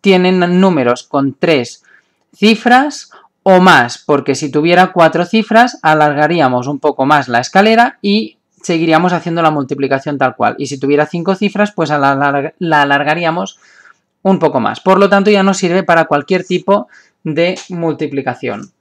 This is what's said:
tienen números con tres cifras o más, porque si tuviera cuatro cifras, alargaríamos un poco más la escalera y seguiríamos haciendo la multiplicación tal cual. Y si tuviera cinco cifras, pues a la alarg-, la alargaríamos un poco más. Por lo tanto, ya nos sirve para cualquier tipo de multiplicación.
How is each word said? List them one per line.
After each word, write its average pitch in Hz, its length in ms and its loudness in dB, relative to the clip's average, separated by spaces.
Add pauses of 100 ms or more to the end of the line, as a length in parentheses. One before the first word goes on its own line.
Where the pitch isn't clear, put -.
tienen 180 600 2
números 139 440 0
con 139 300 -4
tres 151 480 -2 (500)
cifras 247 800 0 (320)
o 185 180 4
más, 143 460 2
porque 139 280 -2
si 139 160 -8
tuviera 175 420 2
cuatro 170 320 2
cifras, 220 580 0
alargaríamos 151 840 0
un 143 120 -6
poco 135 280 -2
más 143 220 2
la 120 120 0
escalera 220 600 0
y 202 340 -4 (260)
seguiríamos 165 500 0
haciendo 165 300 -4
la 160 80 4
multiplicación 139 680 -4
tal 131 180 -2
cual. 117 220 -2
Y 143 80 -8
si 135 120 -10
tuviera 143 280 0
cinco 175 280 -4
cifras, 202 380 -2
pues 151 180 -4
a 147 80 -2
la 139 160 0
alarg-, 139 440 -2
la 160 240 0
alargaríamos 160 760 -2 (640)
un 190 160 2
poco 139 220 0
más. 110 200 -6
Por 185 180 2
lo 196 100 2
tanto, 196 220 2
ya 196 120 2
nos 190 140 0
sirve 185 260 -2
para 165 220 2
cualquier 170 400 -2
tipo 196 440 -2 (360)
de 170 340 -2 (120)
multiplicación. 135 1000 -6 (100)